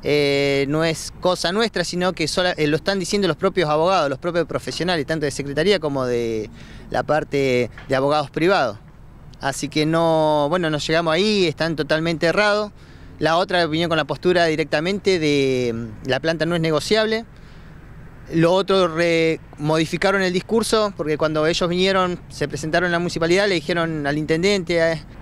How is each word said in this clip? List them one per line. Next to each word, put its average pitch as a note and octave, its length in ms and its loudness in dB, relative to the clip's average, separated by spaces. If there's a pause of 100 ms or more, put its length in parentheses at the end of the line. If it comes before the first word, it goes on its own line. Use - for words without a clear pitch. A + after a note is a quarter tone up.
eh, C#3 640 2
no D#3 160 0
es - 360 -4
cosa F3 320 0
nuestra, G#3 320 0
sino F3+ 300 -2
que D#3+ 140 -2
sola-, F3+ 280 0
eh, D#3 100 0
lo D3+ 100 2
están G3 220 -2
diciendo F#3+ 300 0
los D3+ 80 0
propios F3+ 320 0
abogados, D#3+ 400 2
los C3+ 100 -4
propios E3+ 280 -2
profesionales, D3 580 -4
tanto D#3 220 -2
de C3 60 -2
secretaría D#3 480 0
como C#3 260 -2
de A2+ 420 -2 (400)
la B2 140 -2
parte C#3 680 0 (180)
de C3+ 60 0
abogados C#3+ 360 0
privados. D#3 480 2 (600)
Así C#3 280 -4
que D3+ 180 0
no, D#3 640 2
bueno, F3 180 0
nos D3+ 180 -2
llegamos D#3+ 280 2
ahí, G3 320 2
están D#3 300 -2
totalmente D#3+ 500 0
errados. G#3 460 2 (480)
La E3 160 2
otra F3+ 280 2
opinión D#3+ 240 0
con E3 80 0
la D3+ 80 2
postura E3+ 420 2
directamente D#3+ 760 0
de, C3+ 520 2
mm, A2+ 360 -8
la B2+ 100 2
planta D#3 260 -2
no E3+ 120 0
es E3 40 0
negociable. G#3+ 640 0 (1080)
Lo E3 200 4
otro, F#3+ 360 4
re-, E3 500 2 (200)
modificaron E3 640 2
el F3+ 100 2
discurso, G#3 640 0
porque D3+ 220 -2
cuando D#3 280 0
ellos E3+ 220 0
vinieron, F3+ 600 0
se D3 200 -6
presentaron E3 380 -2
en F3 60 0
la E3+ 60 0
municipalidad, F3 480 2
le F#3+ 80 2
dijeron E3 540 -2
al D3 100 0
intendente, E3 720 2
eh, D#3 120 -6 (180)